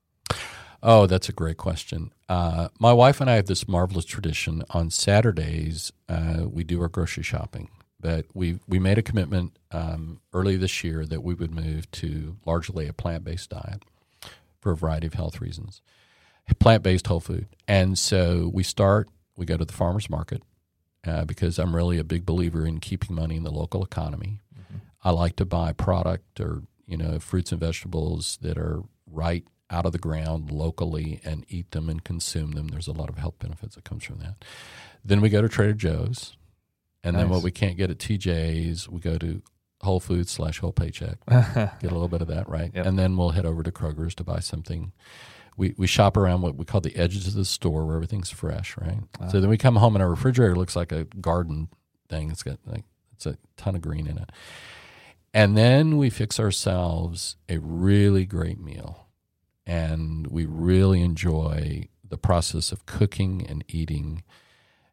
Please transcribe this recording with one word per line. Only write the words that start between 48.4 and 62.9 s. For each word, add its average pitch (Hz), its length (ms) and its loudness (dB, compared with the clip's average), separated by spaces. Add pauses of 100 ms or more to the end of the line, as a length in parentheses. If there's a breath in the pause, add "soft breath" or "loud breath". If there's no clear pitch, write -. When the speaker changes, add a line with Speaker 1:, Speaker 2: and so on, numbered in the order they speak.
Speaker 1:
right? 90 220 -6 (180)
Speaker 2:
Wow. 90 120 -8
Speaker 1:
So 98 100 4
then 98 100 4
we 110 80 4
come 123 180 6
home 110 200 6
and 95 60 4
our 92 60 4
refrigerator 117 460 4
looks 90 220 -2
like 85 160 -2
a 78 120 -2 (160)
garden 82 480 -2 (400)
thing. 78 220 -6
It's - 140 -10
got, - 220 -8
like, 110 180 -8 (300)
it's - 120 -12
a 73 100 -6 (200)
ton 95 180 -4
of 87 80 -4
green 78 240 -4
in 76 120 -6
it. - 120 -10 (1040 loud breath)
And 104 220 8
then 135 420 6
we 139 100 4
fix - 300 -4
ourselves 87 1000 -2 (120)
a 85 100 -2
really 95 680 4
great 85 340 -4
meal. - 480 -14 (580)
And 80 600 -2
we 78 180 -2
really 90 560 6
enjoy 78 840 0 (200)
the - 100 -8
process - 520 -2
of - 160 -12
cooking 95 600 -2